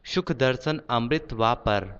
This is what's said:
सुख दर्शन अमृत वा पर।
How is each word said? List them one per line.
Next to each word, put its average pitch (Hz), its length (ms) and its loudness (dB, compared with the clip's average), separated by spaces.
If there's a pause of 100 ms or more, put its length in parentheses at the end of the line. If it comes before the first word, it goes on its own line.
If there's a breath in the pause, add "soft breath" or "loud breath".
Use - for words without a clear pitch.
सुख 180 260 -2
दर्शन 131 580 0
अमृत 120 440 0
वा 113 200 2
पर। 101 340 0 (120)